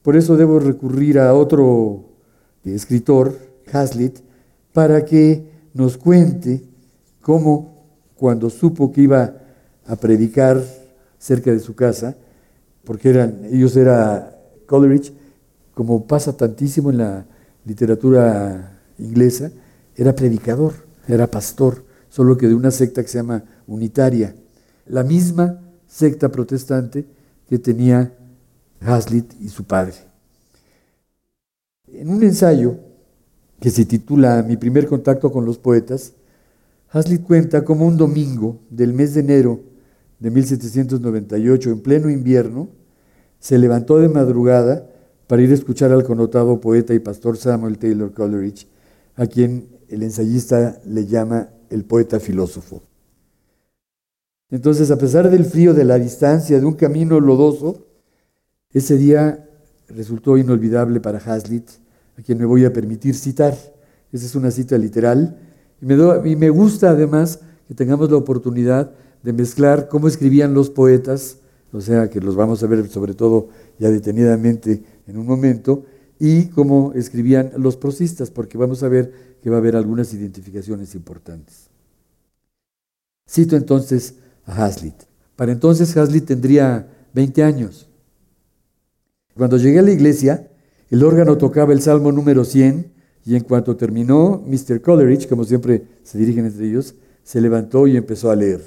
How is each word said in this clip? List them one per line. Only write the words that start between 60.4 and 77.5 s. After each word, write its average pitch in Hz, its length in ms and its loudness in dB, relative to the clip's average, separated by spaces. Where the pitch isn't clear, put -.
para 107 180 -6
Hazlitt, 110 520 -10
a 120 40 -20
quien 117 160 -4
me 117 80 -2
voy 127 200 4
a 123 80 0
permitir 110 420 -6
citar. 139 420 -2
Esa 123 140 -10
es 123 100 -14
una 127 160 -2
cita 123 260 -4
literal. 120 640 -2
Y 131 40 -14
me 135 100 2
do-, 165 300 2
y 156 100 0
me 156 140 2
gusta, 202 420 2
además, 156 480 0
que 131 60 -16
tengamos 143 380 0
la 151 60 4
oportunidad 127 720 -2
de 120 100 -6
mezclar 143 540 0
cómo 151 200 -2
escribían 143 460 2
los 139 160 2
poetas, 131 680 2
o 107 80 -12
sea, 113 300 -2
que 104 100 -8
los 95 160 -4
vamos 110 280 -2
a 110 40 -2
ver 110 220 -2
sobre 98 240 -6
todo 113 360 0
ya 110 120 0
detenidamente 113 920 0
en 101 100 -16
un 113 100 -10
momento, 131 580 -2
y 160 280 2
cómo 139 460 0
escribían 127 640 -2